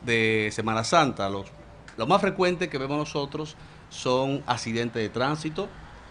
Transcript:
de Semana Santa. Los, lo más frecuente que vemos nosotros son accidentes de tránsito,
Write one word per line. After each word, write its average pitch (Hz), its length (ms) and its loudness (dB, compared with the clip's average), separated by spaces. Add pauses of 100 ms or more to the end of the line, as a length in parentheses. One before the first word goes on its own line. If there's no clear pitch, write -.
de 110 500 4
Semana 110 320 0
Santa. 117 460 2
Los, 98 180 -6 (480)
lo 113 120 -4
más 185 120 6
frecuente 180 480 0
que 147 100 -6
vemos 135 200 -4
nosotros 151 580 -6 (360)
son 135 540 0
accidentes 117 560 -2
de 104 80 -2
tránsito, 156 580 -2 (440)